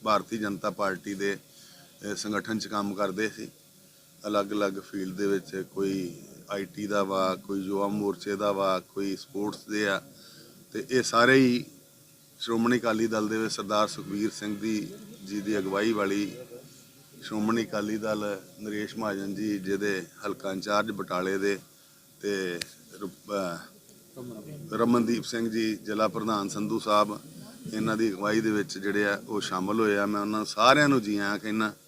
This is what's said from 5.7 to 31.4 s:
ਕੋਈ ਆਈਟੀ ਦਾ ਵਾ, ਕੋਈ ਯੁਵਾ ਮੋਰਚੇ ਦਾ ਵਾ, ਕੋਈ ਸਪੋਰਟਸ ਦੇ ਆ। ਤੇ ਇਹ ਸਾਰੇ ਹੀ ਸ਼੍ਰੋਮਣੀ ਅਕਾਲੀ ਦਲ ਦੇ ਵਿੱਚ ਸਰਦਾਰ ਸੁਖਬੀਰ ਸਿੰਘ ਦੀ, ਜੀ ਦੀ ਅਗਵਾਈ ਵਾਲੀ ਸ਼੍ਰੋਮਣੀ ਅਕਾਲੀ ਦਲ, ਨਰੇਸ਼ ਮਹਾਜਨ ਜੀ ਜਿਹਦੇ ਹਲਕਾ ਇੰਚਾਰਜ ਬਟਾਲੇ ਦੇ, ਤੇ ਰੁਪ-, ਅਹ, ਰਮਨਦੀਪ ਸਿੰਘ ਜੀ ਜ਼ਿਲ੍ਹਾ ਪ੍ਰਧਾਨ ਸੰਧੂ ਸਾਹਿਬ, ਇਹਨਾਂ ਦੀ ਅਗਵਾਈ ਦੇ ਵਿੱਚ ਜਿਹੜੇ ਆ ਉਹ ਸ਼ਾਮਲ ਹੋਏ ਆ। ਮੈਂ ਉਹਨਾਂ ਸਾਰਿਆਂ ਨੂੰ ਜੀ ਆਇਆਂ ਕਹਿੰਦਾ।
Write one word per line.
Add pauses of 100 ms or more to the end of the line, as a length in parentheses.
ਕੋਈ (360)
ਆਈਟੀ
ਦਾ
ਵਾ,
ਕੋਈ
ਯੁਵਾ
ਮੋਰਚੇ
ਦਾ
ਵਾ,
ਕੋਈ
ਸਪੋਰਟਸ (120)
ਦੇ
ਆ। (720)
ਤੇ
ਇਹ
ਸਾਰੇ
ਹੀ (760)
ਸ਼੍ਰੋਮਣੀ
ਅਕਾਲੀ
ਦਲ
ਦੇ
ਵਿੱਚ
ਸਰਦਾਰ
ਸੁਖਬੀਰ
ਸਿੰਘ
ਦੀ, (320)
ਜੀ
ਦੀ
ਅਗਵਾਈ
ਵਾਲੀ (880)
ਸ਼੍ਰੋਮਣੀ
ਅਕਾਲੀ
ਦਲ, (200)
ਨਰੇਸ਼
ਮਹਾਜਨ
ਜੀ
ਜਿਹਦੇ (200)
ਹਲਕਾ
ਇੰਚਾਰਜ
ਬਟਾਲੇ
ਦੇ, (640)
ਤੇ (400)
ਰੁਪ-,
ਅਹ, (1160)
ਰਮਨਦੀਪ
ਸਿੰਘ
ਜੀ
ਜ਼ਿਲ੍ਹਾ
ਪ੍ਰਧਾਨ
ਸੰਧੂ
ਸਾਹਿਬ, (540)
ਇਹਨਾਂ
ਦੀ
ਅਗਵਾਈ
ਦੇ
ਵਿੱਚ
ਜਿਹੜੇ
ਆ
ਉਹ
ਸ਼ਾਮਲ
ਹੋਏ
ਆ।
ਮੈਂ
ਉਹਨਾਂ
ਸਾਰਿਆਂ
ਨੂੰ
ਜੀ
ਆਇਆਂ
ਕਹਿੰਦਾ। (160)